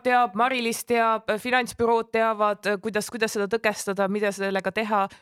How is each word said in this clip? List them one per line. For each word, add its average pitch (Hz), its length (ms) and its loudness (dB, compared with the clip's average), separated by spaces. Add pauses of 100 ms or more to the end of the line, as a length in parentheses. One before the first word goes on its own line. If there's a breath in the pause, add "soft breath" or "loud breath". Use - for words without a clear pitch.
teab, 247 320 2
Mari-Liis 233 480 0
teab, 226 540 0
finantsbürood 233 720 0
teavad, 214 560 0 (120)
kuidas, 208 280 -4
kuidas 220 240 -2
seda 202 160 0
tõkestada, 202 580 0
mida 202 240 0
sellega 196 400 -2
teha. 208 360 0 (140 loud breath)